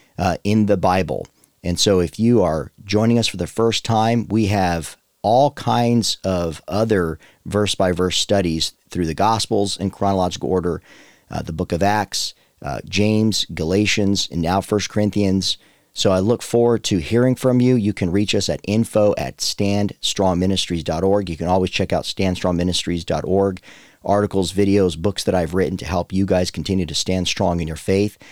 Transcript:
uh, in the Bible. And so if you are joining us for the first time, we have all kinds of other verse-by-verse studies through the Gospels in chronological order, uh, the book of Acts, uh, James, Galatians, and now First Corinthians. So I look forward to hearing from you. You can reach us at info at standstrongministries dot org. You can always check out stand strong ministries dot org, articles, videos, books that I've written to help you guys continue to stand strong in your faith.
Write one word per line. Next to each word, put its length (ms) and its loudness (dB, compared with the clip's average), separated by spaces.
uh, 240 0
in 240 2
the 100 4
Bible. 480 0
And 160 -2
so 220 4
if 180 -2
you 240 4
are 300 -2
joining 320 2
us 120 2
for 80 -8
the 100 -4
first 380 -2
time, 420 2
we 200 2
have 500 0
all 300 4
kinds 720 0
of 420 -2
other 540 0
verse-by-verse 720 0
studies 540 0
through 160 -2
the 80 -4
Gospels 640 0
in 120 -2
chronological 600 -2
order, 320 -2
uh, 100 -8
the 140 -8
book 180 -4
of 100 0
Acts, 520 -2
uh, 240 -8
James, 640 0
Galatians, 840 0
and 120 -4
now 180 2
First 300 -2
Corinthians. 640 0
So 180 2
I 60 2
look 240 0
forward 420 2
to 140 0
hearing 360 2
from 280 2
you. 140 4
You 180 0
can 180 -2
reach 220 0
us 160 0
at 140 -4
info 520 2
at 220 -8
standstrongministries 1500 -2
dot 180 -2
org. 280 2
You 80 -8
can 100 -4
always 220 2
check 240 -2
out 100 -2
stand 320 -2
strong 220 0
ministries 480 -2
dot 200 -4
org, 360 0
articles, 480 0
videos, 460 2
books 260 -4
that 100 0
I've 200 -2
written 240 0
to 80 -10
help 260 -4
you 140 0
guys 240 0
continue 360 -2
to 80 -10
stand 320 -2
strong 340 0
in 60 -4
your 120 -8
faith. 400 0